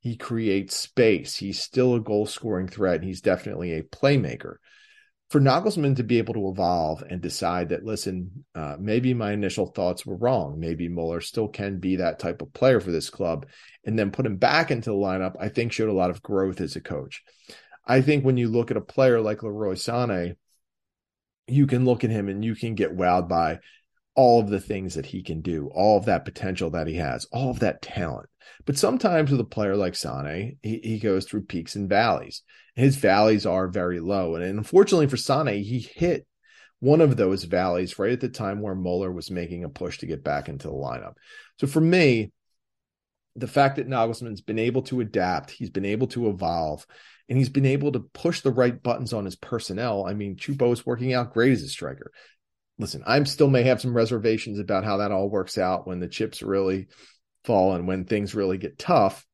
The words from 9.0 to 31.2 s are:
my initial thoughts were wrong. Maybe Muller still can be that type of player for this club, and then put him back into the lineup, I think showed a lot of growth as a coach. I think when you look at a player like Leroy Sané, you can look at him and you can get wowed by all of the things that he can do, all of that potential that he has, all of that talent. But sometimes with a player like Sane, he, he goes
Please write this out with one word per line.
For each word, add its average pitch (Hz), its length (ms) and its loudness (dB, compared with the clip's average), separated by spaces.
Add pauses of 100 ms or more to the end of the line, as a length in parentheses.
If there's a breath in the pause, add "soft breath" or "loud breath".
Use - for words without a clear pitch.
my 110 200 -2
initial 101 340 -2
thoughts 90 400 -2
were 98 80 -8
wrong. 90 460 -2
Maybe 82 280 -4
Muller 85 320 -4
still 107 280 -4
can 98 320 -6
be 92 160 0
that 85 240 -2
type 85 220 -6
of 78 120 -16
player 123 240 4
for 95 140 -4
this 78 180 -4
club, 82 360 -4 (380 loud breath)
and 110 140 -2
then 101 140 0
put 131 120 -2
him 104 120 -2
back 147 340 2
into 113 200 -2
the 101 60 0
lineup, 92 440 -2
I 101 80 -4
think 117 240 -2
showed 110 160 0
a 107 40 0
lot 90 180 2
of 87 120 -8
growth 95 380 -2
as 78 160 -6
a 80 40 -8
coach. 69 440 -10 (600 loud breath)
I 131 180 4
think 143 220 2
when 131 120 4
you 120 120 2
look 117 220 0
at 113 60 -2
a 104 40 -2
player 123 400 4
like 107 220 -2
Leroy 104 320 -4
Sané, 98 600 -2 (1120)
you 139 180 6
can 127 180 2
look 123 200 2
at 110 60 2
him 104 180 0
and 98 160 -4
you 113 100 -2
can 113 220 -6
get 90 200 0
wowed 90 320 2
by 82 300 0 (560 soft breath)
all 123 260 8
of 104 80 0
the 101 120 0
things 95 340 -6
that 71 120 -6
he 95 180 -10
can 80 160 -6
do, 80 340 -4
all 104 240 6
of 92 60 0
that 95 200 0
potential 92 460 -6
that 80 160 -2
he 80 100 -4
has, 71 360 -4
all 127 180 -2
of 117 100 -4
that 104 220 0
talent. - 460 -8 (360 loud breath)
But 139 140 -2
sometimes 190 520 2
with 131 100 4
a 113 40 0
player 101 320 -2
like 92 180 0
Sane, 76 680 -8
he, 107 200 -6
he 113 160 -4
goes 98 280 0